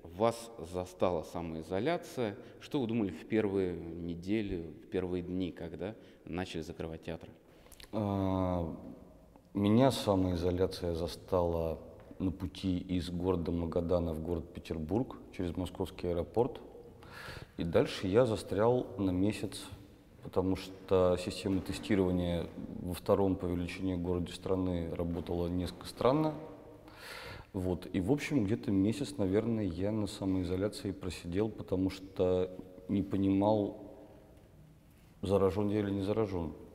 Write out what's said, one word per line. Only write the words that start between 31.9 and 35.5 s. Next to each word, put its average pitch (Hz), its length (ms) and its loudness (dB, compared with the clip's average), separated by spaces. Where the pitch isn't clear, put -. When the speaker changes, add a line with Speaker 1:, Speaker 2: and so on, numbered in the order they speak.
Speaker 2:
не 98 120 2
понимал, 98 760 4
заражен 98 460 4